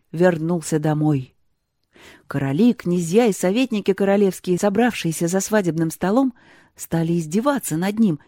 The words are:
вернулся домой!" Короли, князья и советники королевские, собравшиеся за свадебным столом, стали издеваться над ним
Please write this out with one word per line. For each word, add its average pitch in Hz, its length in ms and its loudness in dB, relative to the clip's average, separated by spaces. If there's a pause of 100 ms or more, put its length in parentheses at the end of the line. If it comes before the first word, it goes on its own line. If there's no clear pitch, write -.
(120)
вернулся 165 680 0
домой!" 151 560 0 (920)
Короли, 165 460 2
князья 175 520 0
и 202 80 2
советники 202 580 0
королевские, 196 640 0
собравшиеся 202 680 0
за 190 140 -2
свадебным 165 500 0
столом, 233 420 0 (440)
стали 165 420 -2
издеваться 202 560 -2
над 202 240 -2
ним 196 280 2